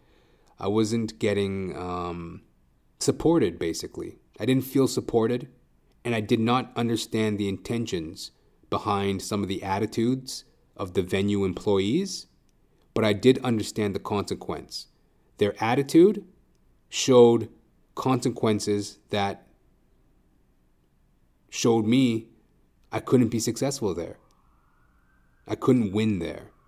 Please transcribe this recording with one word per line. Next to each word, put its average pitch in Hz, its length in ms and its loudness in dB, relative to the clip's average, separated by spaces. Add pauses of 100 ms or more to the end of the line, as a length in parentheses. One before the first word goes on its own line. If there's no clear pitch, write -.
(600)
I - 80 -6
wasn't 110 520 0
getting, 98 560 -2
um, 87 680 -8 (580)
supported, 135 580 2
basically. 85 600 -8 (200)
I 107 60 -4
didn't 131 200 2
feel 135 220 2
supported, 120 600 -2 (580)
and 123 80 -2
I 113 60 0
did 113 200 0
not 120 360 0
understand 110 640 -2
the 101 100 -2
intentions 95 840 -6 (380)
behind 98 520 0
some 104 200 -4
of 95 60 -2
the 92 160 -4
attitudes 113 800 -2 (320)
of 92 180 -10
the 98 80 0
venue 98 440 0
employees, 104 840 -2 (680)
but 110 120 2
I 104 80 2
did 127 260 4
understand 104 560 -2
the 98 40 -4
consequence. - 880 -8 (500)
Their 101 260 0
attitude 147 640 4 (640)
showed 117 600 6 (460)
consequences 110 1040 -2 (120)
that 101 360 -4 (2000)
showed 113 360 2
me 117 440 2 (640)
I - 80 -4
couldn't 123 300 2
be 117 100 -2
successful 113 540 -4
there. - 240 -8 (1300)
I 104 80 -4
couldn't 120 360 2
win 107 280 0
there. 80 320 -10 (160)